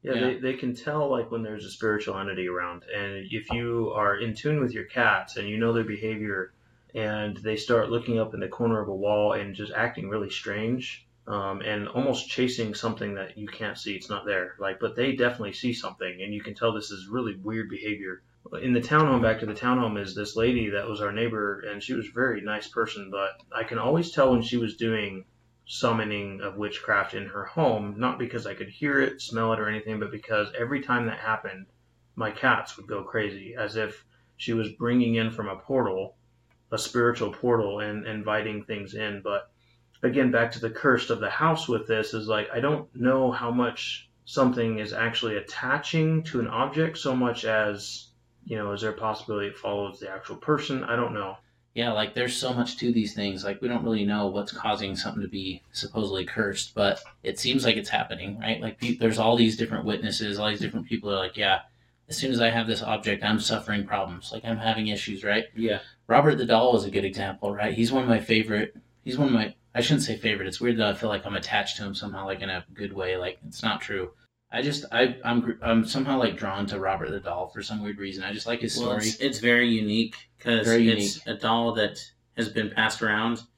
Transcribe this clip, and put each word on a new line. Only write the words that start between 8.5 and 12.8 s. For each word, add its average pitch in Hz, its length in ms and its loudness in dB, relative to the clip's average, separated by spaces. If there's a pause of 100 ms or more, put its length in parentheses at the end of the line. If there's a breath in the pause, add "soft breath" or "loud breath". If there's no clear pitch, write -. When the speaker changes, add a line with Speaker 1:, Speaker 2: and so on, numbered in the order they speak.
Speaker 1:
of 101 80 -4
a 98 60 -4
wall 104 380 4
and 101 220 -4
just 101 180 -8
acting 101 360 -2
really 101 220 -4
strange, 113 760 -4 (200)
um, 98 340 -4
and 104 280 -4
almost 127 400 -2
chasing 120 460 0
something 110 400 -4